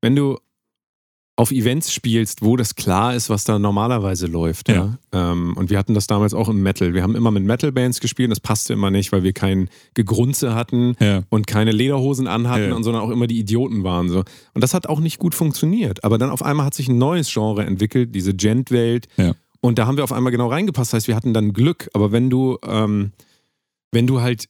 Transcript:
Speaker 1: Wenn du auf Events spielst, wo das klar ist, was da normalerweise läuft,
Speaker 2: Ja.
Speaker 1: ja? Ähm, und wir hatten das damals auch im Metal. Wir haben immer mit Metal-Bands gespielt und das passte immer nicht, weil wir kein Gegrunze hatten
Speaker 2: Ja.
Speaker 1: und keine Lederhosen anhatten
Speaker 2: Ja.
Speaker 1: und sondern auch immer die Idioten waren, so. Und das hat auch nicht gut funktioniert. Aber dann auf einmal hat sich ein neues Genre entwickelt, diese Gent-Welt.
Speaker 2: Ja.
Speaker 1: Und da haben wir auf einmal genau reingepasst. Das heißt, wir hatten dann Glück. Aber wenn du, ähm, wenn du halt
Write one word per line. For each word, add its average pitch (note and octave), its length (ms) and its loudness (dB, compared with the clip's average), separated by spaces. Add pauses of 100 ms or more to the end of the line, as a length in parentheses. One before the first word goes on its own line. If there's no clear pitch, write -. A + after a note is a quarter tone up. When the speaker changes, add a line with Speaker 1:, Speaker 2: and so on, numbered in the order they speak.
Speaker 1:
Wenn B2+ 160 2
du C#3 220 0 (960)
auf A#2 160 2
Events B2+ 400 0
spielst, A2+ 480 -2
wo A2+ 160 4
das A#2+ 180 -2
klar G#2+ 400 0
ist, A#2+ 140 -4
was G#2 160 -2
da A2 140 0
normalerweise G2+ 680 0
läuft, E2 420 -2
Speaker 2:
Ja. G2+ 260 0 (160)
Speaker 1:
ja? F2 200 0
Ähm, F2 260 -2
und F#2 100 -2
wir G2+ 100 0
hatten G2+ 140 -2
das G#2 140 0
damals G#2 260 0
auch A2 160 -2
im G#2 140 0
Metal. F#2 320 0
Wir F2+ 80 2
haben G#2+ 140 0
immer A2+ 140 2
mit G2+ 140 2
Metal-Bands B2 560 0
gespielt B2 280 -2
und - 20 0
das G#2 100 -2
passte - 320 -2
immer G2+ 180 0
nicht, G2 220 0
weil G2 120 2
wir F#2 100 2
kein F#2+ 340 0 (240)
Gegrunze A#2 640 0
hatten A#2+ 460 0
Speaker 2:
Ja. G2 280 2
Speaker 1:
und G#2+ 180 0
keine G#2+ 260 2
Lederhosen C3 560 0
anhatten A2+ 420 0
Speaker 2:
Ja. - 40 0
Speaker 1:
und A#2 80 -4
sondern A2+ 200 0
auch A2+ 80 -4
immer A#2+ 160 0
die A#2 140 -2
Idioten A2 440 0
waren, F2+ 240 0
so. F2+ 120 2 (340)
Und - 100 0
das C3 80 0
hat F3+ 140 -2
auch D#3 140 -2
nicht D#3+ 180 -2
gut F3 160 -2
funktioniert. D#3+ 680 0
Aber G#2+ 140 2
dann C3 140 0
auf B2 120 -6
einmal C#3+ 220 0
hat C#3 80 -2
sich C3 160 -4
ein B2 80 2
neues D3 340 0
Genre G#2+ 360 -2
entwickelt, G#2+ 480 -2
diese F#2+ 180 0
Gent-Welt. A#2 760 0 (100)
Speaker 2:
Ja. F2 160 4 (300)
Speaker 1:
Und A#2+ 140 4
da A2 80 2
haben C3+ 100 0
wir D3 60 0
auf B2 80 -2
einmal B2+ 220 0
genau A#2+ 160 0
reingepasst. D3 440 -2
Das A#2 60 0
heißt, G#2+ 100 -2
wir A#2 60 2
hatten A2+ 180 0
dann G#2+ 200 2
Glück. B2+ 420 0
Aber G#2 160 4
wenn B2 200 2
du, C3 340 0
ähm, G#2 480 -2 (800)
wenn A#2 160 2
du C3 120 0
halt A#2+ 300 -4